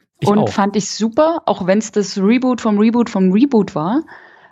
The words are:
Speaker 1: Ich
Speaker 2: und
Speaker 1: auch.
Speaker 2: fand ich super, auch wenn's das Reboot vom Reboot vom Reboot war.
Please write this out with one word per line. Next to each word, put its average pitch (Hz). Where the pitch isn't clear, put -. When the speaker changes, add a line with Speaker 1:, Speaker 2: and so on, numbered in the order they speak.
Speaker 1:
Ich -
Speaker 2:
und 208
Speaker 1:
auch. 131
Speaker 2:
fand 202
ich -
super, 311
auch 190
wenn's 196
das 202
Reboot 247
vom 208
Reboot 226
vom 185
Reboot 220
war. 196